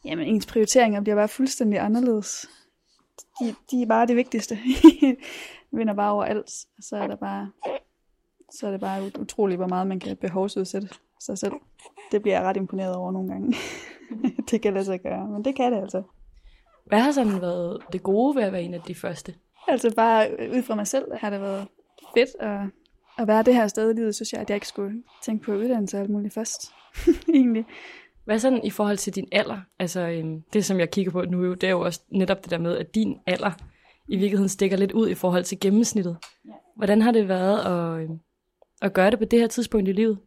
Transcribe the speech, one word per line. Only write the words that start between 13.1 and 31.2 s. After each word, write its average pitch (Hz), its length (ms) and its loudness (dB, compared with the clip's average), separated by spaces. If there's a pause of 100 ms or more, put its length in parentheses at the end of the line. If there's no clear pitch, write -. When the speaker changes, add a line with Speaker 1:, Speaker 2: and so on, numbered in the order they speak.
Speaker 1:
nogle 190 160 -6
gange. 196 260 -2 (460)
<laughs> - 500 -6
Det 220 120 0
kan 202 120 0
lade 196 100 -2
sig 185 160 -4
gøre, 190 280 -8
men 208 160 -8
det 269 120 -2
kan 247 160 0
det 202 80 -2
altså. 190 220 -6 (840)
Speaker 2:
Hvad 208 160 4
har 285 120 4
sådan 214 280 2
været 175 420 -4 (100)
det 185 100 -6
gode 233 340 2
ved 240 60 2
at 190 100 0
være 180 100 -4
en 175 120 -8
af 165 60 -8
de 175 140 -12
første? - 400 -10 (340)
Speaker 1:
Altså 233 260 2
bare 220 560 2
ud 247 120 0
fra 233 120 -6
mig 208 120 -4
selv - 280 -4
har 214 160 -6
det 202 100 -6
været 196 280 -6 (460)
fedt 240 140 6 (120)
at, 208 200 -6 (580)
at 226 100 0
være 220 140 6
det 247 120 6
her 226 120 4
sted 220 240 0
i 226 40 0
livet, 220 200 -2
synes - 180 -8
jeg, 208 80 -8
at 214 100 -8
jeg 202 60 0
ikke 202 120 -8
skulle 208 340 -8 (200)
tænke 220 220 -4
på 214 80 -4
uddannelse 208 440 -2
og 196 40 -2
alt 202 100 -4
muligt 208 240 -2
først, - 380 -8 (280)
<laughs> - 340 2
egentlig. 233 320 4 (580)
Speaker 2:
Hvad 214 140 0
sådan 254 260 2
i 202 60 -2
forhold 208 260 0
til 196 180 -6
din 190 180 -6
alder? 202 280 0 (180)
Altså, 180 220 -4
øhm, 160 420 -4 (100)
det, 208 120 2
som 190 160 2
jeg 165 100 2
kigger 185 220 0
på 180 100 -2